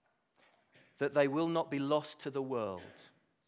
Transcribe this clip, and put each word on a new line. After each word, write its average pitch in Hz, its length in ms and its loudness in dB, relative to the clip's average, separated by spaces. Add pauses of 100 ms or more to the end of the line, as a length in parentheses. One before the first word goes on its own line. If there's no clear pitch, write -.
(1000)
that 139 160 -2
they 143 140 6
will 156 180 0
not 165 240 0
be 143 80 -2
lost 147 440 0
to 147 100 -4
the 135 100 -2
world. 110 400 -4 (640)